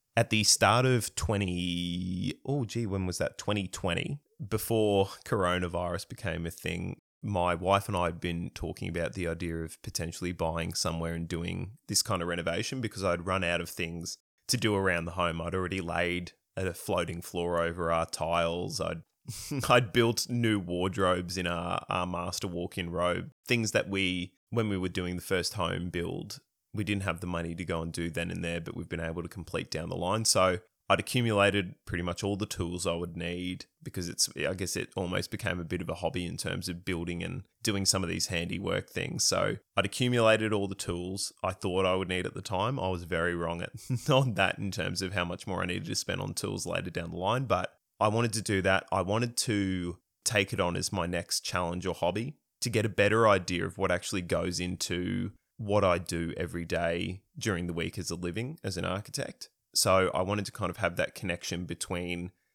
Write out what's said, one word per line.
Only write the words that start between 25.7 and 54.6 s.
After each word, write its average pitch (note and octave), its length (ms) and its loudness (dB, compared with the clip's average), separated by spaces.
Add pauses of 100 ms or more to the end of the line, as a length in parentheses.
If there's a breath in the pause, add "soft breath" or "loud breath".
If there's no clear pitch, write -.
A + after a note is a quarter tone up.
build, F2 500 -6 (340)
we G#2 100 -2
didn't G2 200 0
have E2+ 160 -2
the F2+ 80 -6
money E2+ 280 -2
to F2 100 -6
go E2 160 -2
and E2 100 -6
do E2+ 180 -4
then E2+ 220 -4
and F2 120 -6
there, E2+ 180 -2
but E2+ 140 -10
we've E2+ 140 -8
been E2+ 100 -6
able E2 240 -4
to E2+ 60 -8
complete - 420 -8
down E2+ 180 -4
the F2 60 -6
line. G2 300 0
So F#2 340 4 (320)
I'd G2 80 6
accumulated G2+ 760 2 (100)
pretty F2 180 -4
much F2 200 -4
all G2+ 120 0
the G2+ 100 -2
tools F2 420 -4
I E2+ 60 2
would E2+ 220 -4
need F2+ 500 -4 (180)
because F2 260 -4
it's, - 180 0 (100)
I D#2 160 2
guess F#2+ 220 -4
it - 200 -4
almost F#2 340 -2
became F2+ 300 -2
a F2 40 -4
bit F2 180 -2
of E2+ 80 -8
a F2 60 -2
hobby F2 300 -2
in E2+ 120 -6
terms F#2 300 -4
of F2 180 -6
building F2 380 -4
and F2+ 200 -6 (200)
doing G2 220 2
some F#2+ 180 4
of E2+ 60 -2
these F2+ 180 -2
handiwork F2 640 -2
things. - 340 -4
So G2 340 2 (180)
I'd G2 100 2
accumulated A2 680 4
all G2+ 160 2
the F#2+ 80 -4
tools F2+ 560 -6 (120)
I F#2+ 80 2
thought F#2 340 2
I F#2 100 6
would F#2 140 0
need F#2 160 0
at - 80 -4
the F#2 80 -8
time. A2 380 -2
I F#2 100 0
was F2 140 -2
very F2 320 0
wrong E2+ 260 -2
at, - 100 -8 (200)
<laughs> B2+ 180 -2
on C3 260 6
that F#2+ 220 4
in G2+ 140 -2
terms F#2 300 -2
of F#2+ 120 -4
how F2+ 120 2
much F2+ 200 -6
more F#2 160 -2
I F#2 60 -2
needed G2 180 -4
to G#2+ 100 -4
spend F#2+ 260 -2
on G2+ 120 -4
tools G2 320 -4
later F2+ 240 -2
down E2+ 220 -6
the E2+ 60 -8
line, A2+ 280 0
but F#2 280 0 (260)
I G#2+ 80 4
wanted A2+ 260 2
to A2 80 0
do F#2+ 200 2
that. F#2+ 300 4
I F#2 100 2
wanted A2+ 360 0
to F#2 600 0 (260)
take G2+ 300 2
it F#2 60 -4
on F2+ 160 2
as F#2 180 -2
my F2 120 2
next F2 360 -2
challenge F2 440 -2
or F2 80 0
hobby G#2+ 420 -2 (260)
to B2 80 -2
get A2 160 2
a A2+ 40 2
better G#2 380 6
idea F#2 380 4
of F#2+ 120 -8
what F#2+ 140 2
actually F2+ 300 0
goes F2 380 0
into F#2 720 -2 (280)